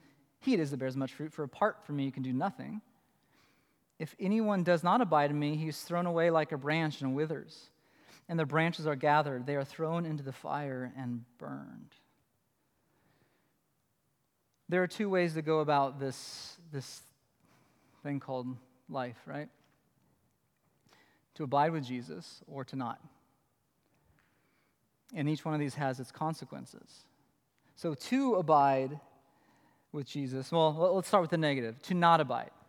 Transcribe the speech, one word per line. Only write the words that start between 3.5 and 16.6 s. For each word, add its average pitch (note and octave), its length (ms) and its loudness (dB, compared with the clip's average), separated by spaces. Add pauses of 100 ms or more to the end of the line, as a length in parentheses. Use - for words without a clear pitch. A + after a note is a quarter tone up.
If - 180 -10
anyone G#3 460 2
does E3+ 180 4
not F#3+ 180 4
abide D3+ 300 4
in D3 80 0
me, D3 180 0
he D#3 120 -4
is D3+ 120 -8
thrown F3 240 -2
away E3+ 240 2
like D#3+ 220 2
a D3+ 80 -4
branch D3+ 420 -2
and C3 140 -2
withers. D3+ 560 -6 (580)
And E3+ 100 -4
the D#3 60 2
branches D#3+ 420 2
are D3 100 0
gathered, C#3+ 500 2
they C#3+ 80 -2
are C#3 100 0
thrown E3 400 -4
into D3+ 200 -6
the C3+ 80 -8
fire C3 640 -6
and A#2+ 280 -6 (140)
burned." C3+ 560 -14 (2750)
There F3+ 140 2
are F3 60 0
two G#3 200 -4
ways F3 260 2
to D#3+ 80 -4
go D#3 180 2
about C#3 400 2
this, - 560 -10 (160)